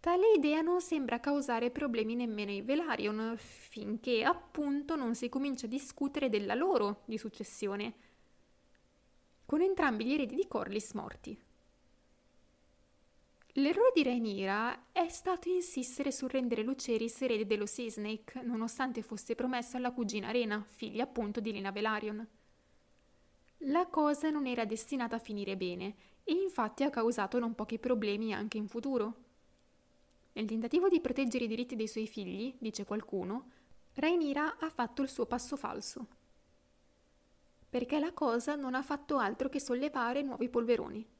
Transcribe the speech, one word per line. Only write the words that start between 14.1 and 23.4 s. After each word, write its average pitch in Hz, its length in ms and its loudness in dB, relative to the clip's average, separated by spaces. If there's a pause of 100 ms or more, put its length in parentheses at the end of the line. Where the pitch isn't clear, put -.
è 349 180 2
stato 359 420 -2
insistere 285 600 -2
sul - 180 -4
rendere 240 320 0
Lucerys 233 580 0
erede 233 240 2
dello 208 220 0
Sea 233 240 -4
Snake, 214 500 -6
nonostante 233 640 -2
fosse 220 320 -6
promesso 247 420 -2
alla 247 160 -2
cugina 220 380 -2
Rhaena, 214 360 0
figlia 220 360 -6
appunto 226 380 -4
di 214 120 -2
Lena 196 200 -4
Velaryon. 214 540 -2 (1400)